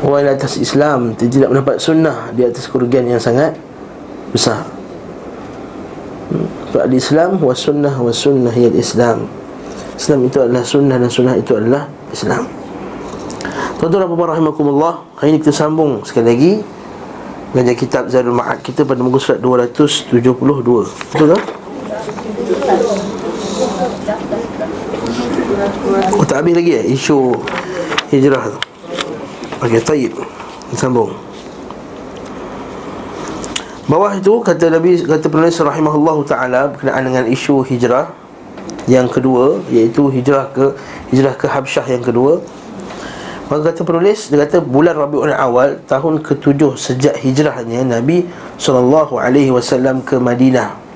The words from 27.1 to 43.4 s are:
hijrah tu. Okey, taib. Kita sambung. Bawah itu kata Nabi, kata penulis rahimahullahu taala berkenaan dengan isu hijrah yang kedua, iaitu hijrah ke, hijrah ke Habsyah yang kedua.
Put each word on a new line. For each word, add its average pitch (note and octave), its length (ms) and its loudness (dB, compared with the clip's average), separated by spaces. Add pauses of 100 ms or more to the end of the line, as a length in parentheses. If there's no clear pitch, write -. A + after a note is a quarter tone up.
hijrah C3 400 2
tu. - 40 -12 (1000)
Okey, A#2 240 2
taib. C#3+ 320 0 (560)
Kita - 80 -8
sambung. A#2 400 0 (2750)
Bawah F#3+ 240 4
itu G3 320 4
kata E3+ 240 4
Nabi, E3+ 320 4
kata D#3 320 0
penulis E3 240 4
rahimahullahu D3+ 720 2
taala B2+ 440 2
berkenaan C3 360 -2
dengan B2+ 160 2
isu C3 400 2
hijrah B2 480 0 (720)
yang B2+ 240 4
kedua, C3 640 2
iaitu A#2+ 400 4
hijrah C3 400 2
ke, C3+ 240 2 (320)
hijrah C3+ 320 4
ke D3 80 0
Habsyah C3+ 400 -2
yang B2 160 0
kedua. B2+ 360 4 (1080)